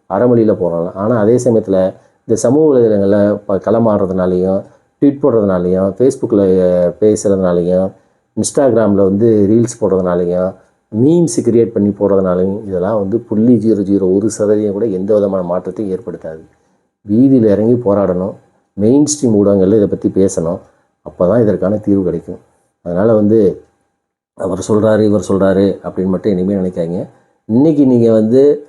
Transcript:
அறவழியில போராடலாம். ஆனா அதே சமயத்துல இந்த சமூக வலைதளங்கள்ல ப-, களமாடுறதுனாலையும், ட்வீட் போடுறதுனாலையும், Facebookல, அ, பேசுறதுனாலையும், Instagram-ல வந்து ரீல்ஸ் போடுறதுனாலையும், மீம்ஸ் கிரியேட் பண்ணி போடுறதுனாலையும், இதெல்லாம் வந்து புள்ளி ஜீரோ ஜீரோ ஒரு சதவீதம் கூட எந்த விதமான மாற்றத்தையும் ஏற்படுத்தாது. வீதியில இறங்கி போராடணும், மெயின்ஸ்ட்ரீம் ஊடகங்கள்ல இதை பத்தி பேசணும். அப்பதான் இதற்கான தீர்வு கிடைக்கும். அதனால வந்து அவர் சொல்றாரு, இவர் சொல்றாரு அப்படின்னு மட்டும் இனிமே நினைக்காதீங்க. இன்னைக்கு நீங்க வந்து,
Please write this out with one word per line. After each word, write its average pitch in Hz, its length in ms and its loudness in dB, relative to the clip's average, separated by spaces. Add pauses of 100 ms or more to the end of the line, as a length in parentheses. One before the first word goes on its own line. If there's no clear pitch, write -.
(140)
அறவழியில 110 420 2
போராடலாம். 85 380 -4
ஆனா 107 240 -2
அதே 110 180 2
சமயத்துல 104 580 0 (320)
இந்த 113 160 -2
சமூக 143 360 2
வலைதளங்கள்ல 104 680 2
ப-, 98 100 -4
களமாடுறதுனாலையும், 95 1080 0 (400)
ட்வீட் 139 200 2
போடுறதுனாலையும், 95 760 0
Facebookல, 104 640 0
அ, 90 380 0
பேசுறதுனாலையும், 95 920 0 (440)
Instagram-ல 113 580 0
வந்து 98 560 2
ரீல்ஸ் 113 340 0
போடுறதுனாலையும், 90 680 -2 (500)
மீம்ஸ் 165 380 0
கிரியேட் 113 300 2
பண்ணி 101 180 0
போடுறதுனாலையும், 98 800 -2
இதெல்லாம் 95 320 -2
வந்து 101 200 -2
புள்ளி 113 360 0
ஜீரோ 110 200 0
ஜீரோ 98 400 0
ஒரு 104 140 0
சதவீதம் 107 440 -2
கூட 101 120 -4
எந்த 98 280 -2
விதமான 98 300 0
மாற்றத்தையும் 92 540 -6
ஏற்படுத்தாது. 82 420 -14 (720)
வீதியில 127 320 4
இறங்கி 107 300 2
போராடணும், 98 600 -2 (480)
மெயின்ஸ்ட்ரீம் 127 640 2
ஊடகங்கள்ல 98 320 2
இதை 104 120 2
பத்தி 92 220 -4
பேசணும். 92 480 -2 (520)
அப்பதான் 95 320 0
இதற்கான 101 360 0
தீர்வு 101 260 -2
கிடைக்கும். 87 340 -6 (440)
அதனால 92 320 0
வந்து 107 480 2 (720)
அவர் 95 340 -8
சொல்றாரு, 107 340 2
இவர் 104 280 0
சொல்றாரு 98 540 0
அப்படின்னு 90 220 -6
மட்டும் 92 260 -2
இனிமே 92 220 -2
நினைக்காதீங்க. 90 540 -6 (380)
இன்னைக்கு 143 400 2
நீங்க 117 260 2
வந்து, 127 580 2